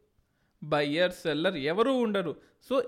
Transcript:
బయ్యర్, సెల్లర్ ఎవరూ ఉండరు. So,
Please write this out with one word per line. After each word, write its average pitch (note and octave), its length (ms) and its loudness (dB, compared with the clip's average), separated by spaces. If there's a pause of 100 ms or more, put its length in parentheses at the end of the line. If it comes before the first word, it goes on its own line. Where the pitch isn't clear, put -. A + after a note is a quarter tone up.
(600)
బయ్యర్, D3+ 500 0
సెల్లర్ E3+ 460 -2
ఎవరూ F#3 400 2
ఉండరు. G3+ 360 0 (280)
So, B3 140 -4 (120)